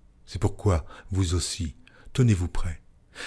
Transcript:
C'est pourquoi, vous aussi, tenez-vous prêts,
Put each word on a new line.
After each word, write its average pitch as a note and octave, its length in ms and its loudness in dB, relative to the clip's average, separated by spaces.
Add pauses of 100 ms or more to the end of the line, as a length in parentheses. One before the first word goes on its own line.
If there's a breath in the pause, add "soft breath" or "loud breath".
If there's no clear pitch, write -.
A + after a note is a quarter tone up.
(260)
C'est - 140 -10
pourquoi, G2 460 0 (260 loud breath)
vous F#2+ 220 2
aussi, E2 420 -2 (380 soft breath)
tenez-vous G#2 340 4
prêts, - 340 0 (460 loud breath)